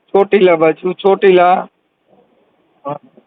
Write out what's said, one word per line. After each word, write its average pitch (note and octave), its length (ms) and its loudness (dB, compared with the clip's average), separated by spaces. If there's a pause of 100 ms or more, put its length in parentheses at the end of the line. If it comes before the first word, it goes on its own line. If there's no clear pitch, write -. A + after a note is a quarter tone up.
(140)
ચોટીલા G3 420 2
બાજુ, D#3+ 380 -2
ચોટીલા. F#3 760 0 (1160)
હા. C#4+ 140 -12 (280)